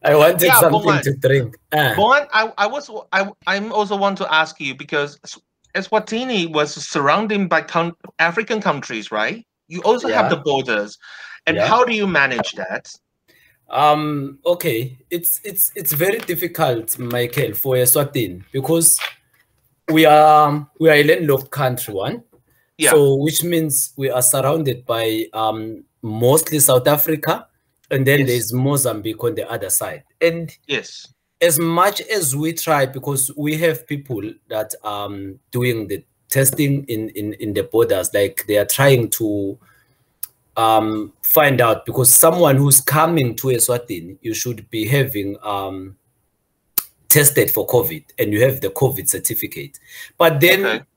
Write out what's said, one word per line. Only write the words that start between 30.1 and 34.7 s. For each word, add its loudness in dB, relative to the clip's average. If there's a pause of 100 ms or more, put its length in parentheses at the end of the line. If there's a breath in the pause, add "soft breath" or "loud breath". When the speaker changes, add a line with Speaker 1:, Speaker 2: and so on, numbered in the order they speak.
Speaker 1:
And -2 (100)
Speaker 2:
Yes. -10 (280)
Speaker 1:
as 4
much 2
as -4
we -4
try, 0
because -6
we -4
have -2
people -8 (260)
that, -6 (100)